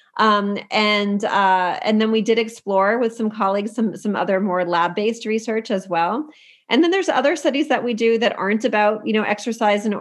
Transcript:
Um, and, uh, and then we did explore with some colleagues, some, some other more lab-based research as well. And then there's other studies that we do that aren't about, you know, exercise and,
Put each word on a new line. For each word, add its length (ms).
Um, 420
and, 560
uh, 560
and 180
then 120
we 100
did 160
explore 600
with 160
some 160
colleagues, 420
some, 240
some 180
other 240
more 240
lab-based 640
research 460
as 180
well. 400
And 160
then 60
there's 200
other 260
studies 320
that 160
we 100
do 240
that 220
aren't 260
about, 400
you 80
know, 80
exercise 640
and, 160